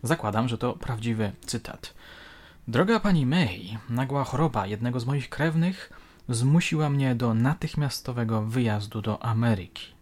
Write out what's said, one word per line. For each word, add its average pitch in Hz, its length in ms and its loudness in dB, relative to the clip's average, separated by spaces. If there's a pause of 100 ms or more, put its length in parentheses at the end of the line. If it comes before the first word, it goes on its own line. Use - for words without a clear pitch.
Zakładam, 117 440 0
że 113 100 -2
to 123 160 -2
prawdziwy 110 580 -2 (140)
cytat. - 480 -10 (720)
"Droga 185 320 4
pani 175 260 4
May, 110 520 0 (120)
nagła 131 340 0
choroba 127 440 0
jednego 120 320 -2
z 117 60 -4
moich 139 240 -2
krewnych 165 640 0 (360)
zmusiła 147 600 2
mnie 135 260 2
do 117 180 0
natychmiastowego 123 1080 0
wyjazdu 110 600 -2
do 107 220 -4
Ameryki. 110 800 0